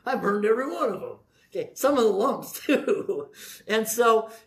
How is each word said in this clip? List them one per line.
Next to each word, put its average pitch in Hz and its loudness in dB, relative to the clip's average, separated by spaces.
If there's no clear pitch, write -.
I've 247 -2
earned 208 0
every 240 2
one 302 -2
of - -8
them. - -12
Okay, 170 -6
some 285 2
of 233 6
the 220 6
lumps 208 -2
<laughs> - -18
too. 202 0
And 214 0
so, 226 2